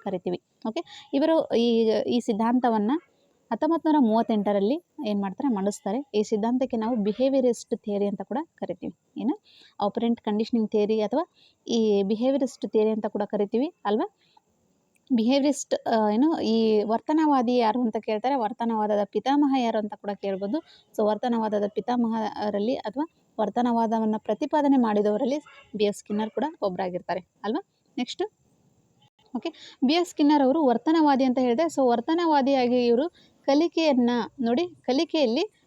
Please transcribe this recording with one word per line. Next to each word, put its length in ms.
ಕರಿತೀವಿ. 380
ಓಕೆ, 460
ಇವರು 420
ಈ, 360
ಈ 120
ಸಿದ್ಧಾಂತವನ್ನ 720
ಹತ್ತೊಂಬತ್ತು 400
ನೂರ 160
ಮೂವತ್ತೆಂಟರಲ್ಲಿ 760
ಏನ್ 160
ಮಾಡ್ತಾರೆ, 320
ಮಂಡಿಸ್ತಾರೆ. 520
ಈ 80
ಸಿದ್ಧಾಂತಕ್ಕೆ 540
ನಾವು 180
ಬಿಹೇವಿಯರಿಸ್ಟ್ 840
ಥಿಯರಿ 300
ಅಂತ 140
ಕೂಡ 160
ಕರಿತೀವಿ. 400
ಏನು, 240
ಆಪರೆಂಟ್ 400
ಕಂಡೀಷನಿಂಗ್ 500
ಥಿಯರಿ 300
ಅಥವಾ 220
ಈ 360
ಬಿಹೇವಿಯರಿಸ್ಟ್ 680
ಥಿಯರಿ 180
ಅಂತ 160
ಕೂಡ 200
ಕರಿತೀವಿ 480
ಅಲ್ವಾ? 300
ಬಿಹೇವಿಯರಿಸ್ಟ್, 720
ಆ, 220
ಏನು, 300
ಈ 440
ವರ್ತನವಾದಿ 720
ಯಾರು 260
ಅಂತ 140
ಕೇಳ್ತಾರೆ, 300
ವರ್ತನವಾದದ 680
ಪಿತಾಮಹ 560
ಯಾರು 180
ಅಂತ 160
ಕೂಡ 160
ಕೇಳ್ಬೋದು. 360
So, 100
ವರ್ತನವಾದದ 560
ಪಿತಾಮಹರಲ್ಲಿ 1000
ಅಥವಾ 300
ವರ್ತನವಾದವನ್ನ 800
ಪ್ರತಿಪಾದನೆ 600
ಮಾಡಿದವರಲ್ಲಿ 600
ಬಿ 80
ಎಫ್ 140
ಸ್ಕಿನ್ನರ್ 320
ಕೂಡ 140
ಒಬ್ಬರಾಗಿರ್ತಾರೆ 580
ಅಲ್ವಾ? 200
ನೆಕ್ಸ್ಟ್, 260
ಓಕೆ, 480
ಬಿ 80
ಎಫ್ 160
ಸ್ಕಿನ್ನರ್ 340
ಅವರು 220
ವರ್ತನವಾದಿ 580
ಅಂತ 160
ಹೇಳಿದೆ. 240
So, 260
ವರ್ತನವಾದಿಯಾಗಿ 1000
ಇವರು 220
ಕಲಿಕೆಯನ್ನ, 640
ನೋಡಿ, 260
ಕಲಿಕೆಯಲ್ಲಿ 840